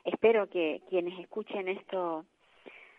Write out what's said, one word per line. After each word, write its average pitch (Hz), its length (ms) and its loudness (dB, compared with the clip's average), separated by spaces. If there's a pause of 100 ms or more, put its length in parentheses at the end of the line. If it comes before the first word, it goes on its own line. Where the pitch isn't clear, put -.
espero 214 440 4
que 160 400 -2
quienes 180 300 -2
escuchen 202 480 -8
esto 180 580 -4 (720)